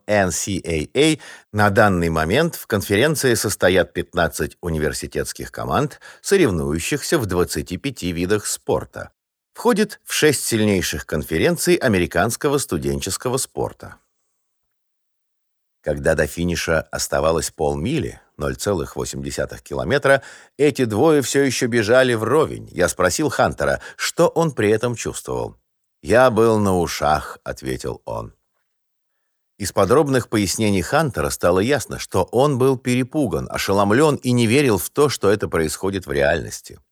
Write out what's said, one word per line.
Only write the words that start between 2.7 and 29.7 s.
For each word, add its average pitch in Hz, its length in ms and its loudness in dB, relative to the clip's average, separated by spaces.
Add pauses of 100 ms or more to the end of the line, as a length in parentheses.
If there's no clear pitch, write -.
состоят 92 580 2
пятнадцать 82 680 -4
университетских 76 920 -6
команд, 85 480 -4 (220)
соревнующихся 98 960 0
в 123 80 0
двадцати 87 520 -2
пяти 117 340 -6
видах 92 340 -2
спорта. - 640 -6 (440)
Входит 214 500 0
в - 100 -12
шесть - 320 2
сильнейших 104 600 0
конференций 107 680 0
американского 107 840 0
студенческого 92 800 -4
спорта. - 600 -8 (1900)
Когда 76 320 0
до 76 100 2
финиша 82 560 -2
оставалось 76 720 -2
полмили, 76 680 -4 (160)
ноль 69 200 -6
целых 87 400 -4
восемь 67 260 -8
десятых 71 400 -8
километра, 123 640 0 (340)
эти 135 280 2
двое 139 360 4
всё 139 220 0
ещё 127 240 0
бежали 120 480 4
вровень. 110 560 -2
Я 85 160 0
спросил 92 420 0
Хантера, 76 500 0 (160)
что - 320 0
он 165 260 0
при 104 180 2
этом 117 240 0
чувствовал. 62 600 -8 (460)
«Я 120 300 4
был 110 260 4
на 98 220 2
ушах», — 76 640 -2
ответил 64 640 -8
он. 55 280 -10 (1300)
Из 101 120 -6